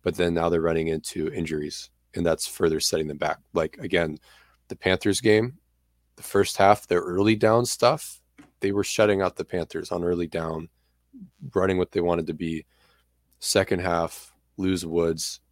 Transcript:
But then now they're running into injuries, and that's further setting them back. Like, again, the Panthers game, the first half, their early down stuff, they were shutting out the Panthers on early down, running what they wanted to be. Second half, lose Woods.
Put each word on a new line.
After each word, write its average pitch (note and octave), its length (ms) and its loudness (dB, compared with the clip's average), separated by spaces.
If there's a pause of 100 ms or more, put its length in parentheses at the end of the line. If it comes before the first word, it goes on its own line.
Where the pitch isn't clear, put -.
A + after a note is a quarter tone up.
But F2 120 -2
then F2 200 0
now E2 140 2
they're E2+ 120 2
running E2 280 0
into D#2 440 -4
injuries, D#2 580 -6 (240)
and F2 100 -4
that's E2 220 0
further D#2+ 320 0
setting D#2 300 -2
them D2 100 -10
back. D2+ 200 -2 (140)
Like, D#2+ 260 -2
again, E2+ 400 -2 (500)
the G2 80 -10
Panthers F#2+ 440 0
game, A2+ 380 2 (580)
the - 60 -20
first - 360 0
half, G3 280 6
their F2 140 2
early G2 340 2
down A2+ 320 2
stuff, - 560 0 (380)
they G2 120 0
were G2+ 120 0
shutting G#2 360 2
out F#2 160 0
the F2 80 -6
Panthers E2+ 460 -6
on F2 140 -4
early F2 220 0
down, E2 420 -6 (880)
running F#2+ 220 2
what F2+ 160 0
they F2+ 80 0
wanted E2+ 280 0
to E2 60 -6
be. E2 300 -6 (760)
Second F#2+ 400 0
half, E2+ 520 -2 (240)
lose F#2 300 -2
Woods. E2 540 -2 (120)